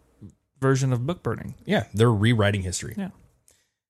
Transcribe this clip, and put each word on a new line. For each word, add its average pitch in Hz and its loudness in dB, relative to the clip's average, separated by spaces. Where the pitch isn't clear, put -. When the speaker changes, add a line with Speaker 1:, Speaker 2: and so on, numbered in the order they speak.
Speaker 1:
version 131 2
of 123 -2
book 180 -6
burning. - -8
Speaker 2:
Yeah, 190 0
they're 117 6
rewriting 104 2
history. 87 -6
Speaker 1:
Yeah. 196 -6